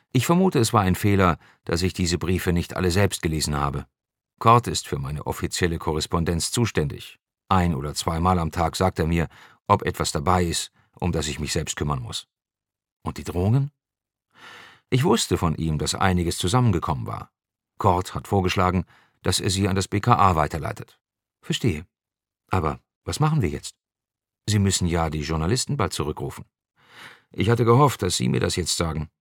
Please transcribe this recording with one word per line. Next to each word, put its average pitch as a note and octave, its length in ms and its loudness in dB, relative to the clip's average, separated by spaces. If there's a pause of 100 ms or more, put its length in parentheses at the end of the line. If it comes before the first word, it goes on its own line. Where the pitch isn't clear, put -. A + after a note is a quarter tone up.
(120)
„ich B2 120 2
vermute, F3+ 340 4
es A#2 140 2
war G#2 100 4
ein F#2 120 4
Fehler, F#2+ 440 2 (260)
dass E2+ 180 -2
ich F#2 100 0
diese F2+ 240 -2
Briefe F2 360 0
nicht E2+ 240 -2
alle F2+ 140 0
selbst G2 300 2
gelesen D#2 360 -2
habe. C#2+ 300 -2 (520)
Cord A#2 300 6
ist - 180 -6
für - 120 -4
meine C#2+ 280 -8
offizielle E2 520 -2
Korrespondenz E2 720 -2
zuständig. - 680 -2 (300)
Ein- F2 260 2
oder C#2+ 200 -6
zweimal F2 440 0
am D#2+ 140 -2
Tag E2 240 -2
sagt F#2 240 0
er D#2+ 60 0
mir, E2 220 0 (380)
ob G#2 160 2
etwas - 300 -4
dabei F2+ 320 2
ist, - 260 -4 (220)
um - 200 -2
das D2+ 160 -2
ich C#2 120 -6
mich D2 120 -6
selbst D#2+ 240 -4
kümmern C#2+ 240 -2
muss.“ - 260 -10 (760)
„Und - 160 -10
die D2+ 60 -12
Drohungen?“ G#2+ 460 0 (1160)
„Ich C3 160 0
wusste F#3+ 320 0
von E2 200 0
ihm, D#2 200 -2
dass D2 180 -4
einiges F2+ 440 0
zusammengekommen F2 680 0
war. G#1 260 -10 (460)
Cord F#2 360 2
hat - 140 -10
vorgeschlagen, F2+ 580 2 (360)
dass F2+ 180 0
er G2+ 100 -2
sie G2 180 0
an F#2 80 -2
das F#2+ 120 -2
B G2+ 120 -2
K A#2+ 160 4
A F2+ 200 4
weiterleitet.“ - 600 -4 (420)
„Verstehe. F2+ 460 -4 (640)
Aber D#2 300 -2 (240)
was - 160 -4
machen D#3 200 2
wir F2+ 80 2
jetzt?“ - 280 -10 (680)
„Sie G#2 120 2
müssen G2 280 2
ja E2 240 0
die D2+ 120 -4
Journalisten E2 540 -2
bald F#2 160 -2
zurückrufen.“ C#2+ 520 -6 (840)
„Ich F#2+ 180 -2
hatte A#2 160 4
gehofft, A#2+ 380 6
dass F#2 140 0
Sie - 120 0
mir - 120 0
das F2+ 160 0
jetzt E2+ 200 -2
sagen.“ D#2 320 -2 (120)